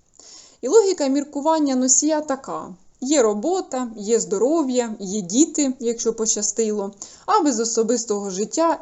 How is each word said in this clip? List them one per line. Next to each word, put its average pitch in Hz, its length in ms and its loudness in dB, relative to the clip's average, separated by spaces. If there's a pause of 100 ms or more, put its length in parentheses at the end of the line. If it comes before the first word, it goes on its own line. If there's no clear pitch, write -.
(600)
І 240 60 -6
логіка 370 400 4
міркування 285 680 0
носія 294 460 2
така: 190 540 -8 (260)
є 277 200 2
робота, 254 640 0 (100)
є 214 220 0
здоров'я, 240 800 0
є 202 220 -6
діти, 262 580 0
якщо 226 340 -2
пощастило, 208 800 -2 (340)
а 403 140 2
без 277 200 2
особистого 220 720 -2
життя 214 520 0